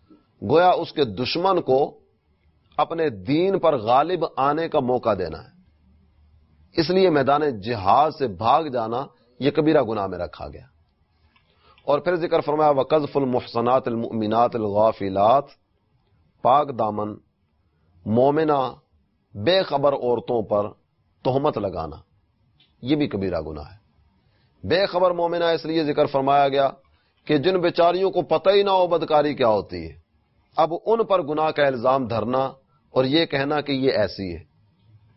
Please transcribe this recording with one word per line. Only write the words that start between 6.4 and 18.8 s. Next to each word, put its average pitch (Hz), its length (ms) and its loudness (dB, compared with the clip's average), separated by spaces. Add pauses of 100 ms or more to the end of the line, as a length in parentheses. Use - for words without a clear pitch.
اس 160 100 0
لیے 185 200 4
میدان 143 500 0
جہاد 113 500 2
سے 135 160 -6
بھاگ 117 380 0
جانا 123 420 -4 (260)
یہ 127 180 -2
کبیرہ 151 320 2
گناہ 107 240 -4
میں 92 120 -8
رکھا 82 300 -10
گیا۔ 73 120 -18 (1200)
اور 143 140 2
پھر 175 180 -2
ذکر 165 240 0
فرمایا، 151 300 2
وَقَذْفُ 143 500 0
الْمُحْصَنَاتِ 123 680 0
الْمُؤْمِنَاتِ 113 680 0
الْغَافِلَاتِ، 107 920 2 (920)
پاک 135 360 2
دامن 104 360 -4 (880)
مومنہ 139 680 2 (640)